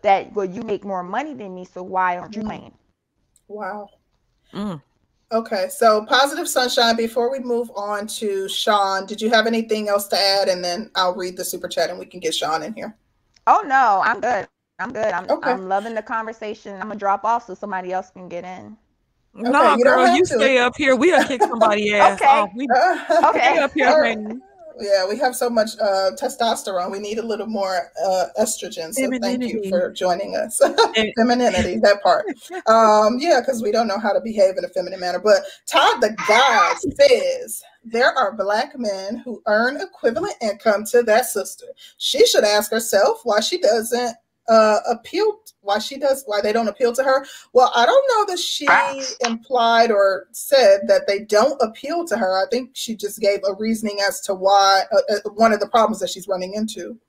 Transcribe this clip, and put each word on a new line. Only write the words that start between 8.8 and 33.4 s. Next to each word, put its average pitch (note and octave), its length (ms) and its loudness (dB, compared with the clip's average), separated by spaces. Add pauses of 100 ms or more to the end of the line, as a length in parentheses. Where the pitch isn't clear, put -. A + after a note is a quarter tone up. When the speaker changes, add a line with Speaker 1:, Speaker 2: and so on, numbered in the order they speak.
Speaker 2:
did G3+ 160 -12
you A3 100 -2
have A3 160 2
anything A3+ 440 -2
else G3+ 180 0
to G3+ 100 0
add? G3 300 2
And F3+ 160 -2
then F3 300 -8
I'll F#3 200 0
read F#3 220 -10
the F#3 80 -10
super F3+ 240 -10
chat E3 220 -2
and F#3 80 -10
we F#3 80 -16
can F3+ 140 -18
get D#3+ 140 -4
Sean D#3 280 -4
in F#3 100 -12
here. A3 240 -12 (500)
Speaker 1:
Oh, E4+ 200 4
no, B3+ 360 2
I'm G#3+ 180 -2
good. G#3+ 280 -4 (300)
I'm G3 160 -10
good. G#3+ 180 -4
I'm, F3 180 -6
Speaker 2:
Okay. D#4 200 -2
Speaker 1:
I'm F#3+ 180 -6
loving G3+ 260 -4
the G#3+ 80 -6
conversation. A3 720 -10
I'm F#3+ 140 -12
gonna G#3 80 -10
drop G3+ 280 -2
off A#3 220 -2
so F#3 80 -14
somebody F#3 380 -10
else F#3 180 -6
can F#3 200 -20
get F3 140 -12
in. G3+ 340 -18 (560)
Speaker 3:
Nah, C#4 380 4
Speaker 2:
Okay, C4+ 60 2
you A#3+ 60 4
don't B3+ 140 2
Speaker 3:
girl, B3+ 80 4
Speaker 2:
have - 100 4
Speaker 3:
you F4+ 100 4
Speaker 2:
to. D4 100 -4
Speaker 3:
stay C4 220 4
up B3 180 0
here. C4+ 200 2
We'll D4+ 280 4
kick C4 180 4
somebody G#3+ 520 2
Speaker 1:
<laughs> - 20 2
Speaker 3:
ass F#4 260 4
Speaker 1:
Okay. - 40 4
Speaker 3:
off. C#4+ 280 4
We B3+ 140 -6
Speaker 2:
<laughs> D#4 600 2
Speaker 1:
Okay. - 120 0
Speaker 3:
stay F4+ 180 2
up C#4 160 0
here, C4+ 140 2
Speaker 2:
All D#4 120 4
right. A3+ 160 0
Speaker 3:
honey. G#3+ 240 -10 (400)
Speaker 2:
Yeah, G3 280 0
we G#3 100 -4
have B3+ 180 0
so B3 120 -2
much, A3 320 -2
uh, G3 300 0 (100)
testosterone. A3 680 -4
We G3 80 -8
need G#3 200 -8
a G#3+ 40 -6
little A3+ 240 -6
more, G3 460 -4 (120)
uh, F#3 200 0 (160)
estrogen. - 520 -6
So C4 160 -2 (120)
thank B3 220 -4
you A3 180 -6
Speaker 3:
Femininity. F#3+ 100 -6
Speaker 2:
for F3+ 220 -2
joining F#3 420 -4
us. - 260 -4
<laughs> F#4+ 360 2
Speaker 3:
And A3 200 0
Speaker 2:
Femininity, A3+ 640 2
that G3+ 220 4
part. F3+ 240 2 (240)
Speaker 3:
<laughs> F4 160 -8
Speaker 2:
Um, A3 540 6
yeah, D4+ 200 4